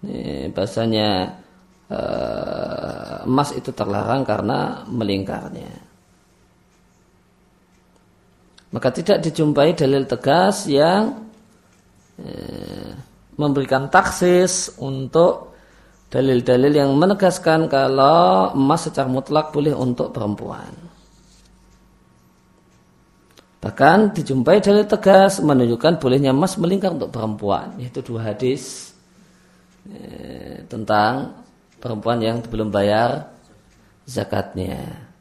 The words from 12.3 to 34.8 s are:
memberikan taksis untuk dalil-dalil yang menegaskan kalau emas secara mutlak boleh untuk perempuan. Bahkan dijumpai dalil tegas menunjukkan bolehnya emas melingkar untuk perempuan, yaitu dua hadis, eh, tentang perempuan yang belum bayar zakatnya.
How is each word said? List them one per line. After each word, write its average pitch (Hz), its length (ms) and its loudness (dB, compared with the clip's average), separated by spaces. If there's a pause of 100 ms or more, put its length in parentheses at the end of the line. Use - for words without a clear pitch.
memberikan 135 560 0
taksis 180 880 2
untuk 135 800 0 (560)
dalil-dalil 127 560 2
yang 143 240 4
menegaskan 165 720 2
kalau 156 880 4
emas 139 320 2
secara 139 240 -2
mutlak 143 400 -2
boleh 147 240 0
untuk 123 400 -4
perempuan. - 560 -6 (3000)
Bahkan 170 540 4
dijumpai 147 480 2
dalil 208 240 4
tegas 196 560 4
menunjukkan 135 560 4
bolehnya 135 320 2
emas 147 320 2
melingkar 180 320 0
untuk - 160 -6
perempuan, 107 720 -4
yaitu 123 240 -10
dua 113 260 -6
hadis, 127 640 -6 (960)
eh, - 800 -16
tentang 110 640 0 (480)
perempuan 117 400 -2
yang 113 240 -2
belum 110 240 -4
bayar 107 560 0 (800)
zakatnya. - 1040 -6 (120)